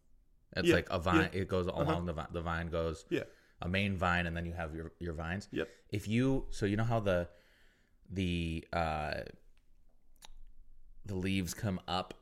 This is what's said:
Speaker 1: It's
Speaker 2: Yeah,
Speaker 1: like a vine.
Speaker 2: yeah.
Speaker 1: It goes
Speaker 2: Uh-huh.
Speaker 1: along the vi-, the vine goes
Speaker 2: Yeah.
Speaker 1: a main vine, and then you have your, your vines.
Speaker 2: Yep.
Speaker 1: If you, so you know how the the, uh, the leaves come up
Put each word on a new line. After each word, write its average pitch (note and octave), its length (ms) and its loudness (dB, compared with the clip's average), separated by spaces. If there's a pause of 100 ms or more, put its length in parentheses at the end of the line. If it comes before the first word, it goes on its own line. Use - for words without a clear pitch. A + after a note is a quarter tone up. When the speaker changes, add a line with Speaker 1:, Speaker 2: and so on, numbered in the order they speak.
(560)
Speaker 1:
It's E2+ 120 4
Speaker 2:
Yeah, - 60 8
Speaker 1:
like F2 160 2
a F#2 80 2
vine. F2+ 340 4
Speaker 2:
yeah. F#2+ 100 -2
Speaker 1:
It F2+ 60 -2
goes F#2 200 2
Speaker 2:
Uh-huh. E2+ 140 0
Speaker 1:
along F2 240 2
the F2 80 0
vi-, D#2+ 180 -4
the E2+ 100 -2
vine E2 260 -2
goes E2 420 -2
Speaker 2:
Yeah. - 140 0 (380)
Speaker 1:
a E2+ 60 -2
main G2 280 2
vine, F2 300 4
and E2 100 -2
then E2+ 80 -2
you E2+ 100 -4
have D#2+ 200 -4
your, D#2+ 240 -8
your E2+ 140 -4
vines. E2 400 -4
Speaker 2:
Yep. - 160 0 (220)
Speaker 1:
If G2+ 180 -2
you, B2 420 2
so - 160 0
you G2+ 100 4
know A2+ 80 2
how A#2 160 2
the F2+ 280 2 (800)
the, E2+ 640 0
uh, D#2 480 0 (1800)
the G2+ 100 -6
leaves F#2 400 0
come F#2+ 320 -2
up F2+ 360 -2